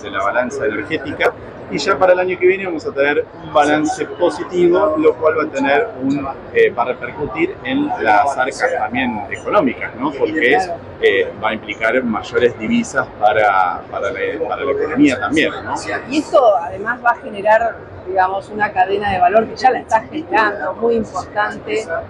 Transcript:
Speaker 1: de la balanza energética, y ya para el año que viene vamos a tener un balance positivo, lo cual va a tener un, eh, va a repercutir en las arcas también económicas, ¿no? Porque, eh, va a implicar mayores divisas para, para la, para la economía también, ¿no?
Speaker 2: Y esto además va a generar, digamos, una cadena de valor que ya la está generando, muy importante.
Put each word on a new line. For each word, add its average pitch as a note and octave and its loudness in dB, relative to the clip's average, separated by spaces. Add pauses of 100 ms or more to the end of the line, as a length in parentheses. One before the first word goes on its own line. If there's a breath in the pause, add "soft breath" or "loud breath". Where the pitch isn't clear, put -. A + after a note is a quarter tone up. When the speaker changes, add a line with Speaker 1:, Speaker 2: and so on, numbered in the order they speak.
Speaker 1:
de G#2 -10
la G2 -4
balanza A#2 -2
energética, A2 -2 (380)
y F#3+ -4
ya G3 0
para F#3 6
el F3+ 0
año F3+ 0
que F3+ 4
viene F#3+ 4
vamos E3 -6
a C3+ -6
tener D3 2 (180)
un - -12
balance D3+ 2
positivo, F3 2
lo D#3 4
cual D#3 2
va D3+ 2
a D3 -2
tener C#3 2 (160)
un, C#3 -2 (280)
eh, A2+ 6
va A#2 -2
a - -6
repercutir C#3+ -4
en C3+ -2
las A2+ 2
arcas - -2
también A#2 -2 (100)
económicas, A#2 -2
¿no? C3 -4
Porque, B2 0 (460)
eh, G2+ 2 (140)
va A2 0
a A2 -4
implicar A2 -2
mayores A#2 0
divisas A#2 -2 (140)
para, G2 4
para G2 -4
la, F#2+ -4
para F#2 -4
la F#2 0
economía C3 2
también, A#2+ 0 (100)
¿no? - -6 (360)
Speaker 2:
Y D4 0
esto B3 6
además F#3+ -6
va A#3 4
a A3+ 4
generar, G#3+ 2 (320)
digamos, F#3+ 0
una G#3 -2
cadena G3 0
de F#3 0
valor G3+ 4
que - -10
ya B3+ 4
la A#3+ 0
está A3 2
generando, - -2
muy A#2 0
importante. G#2+ -4 (260)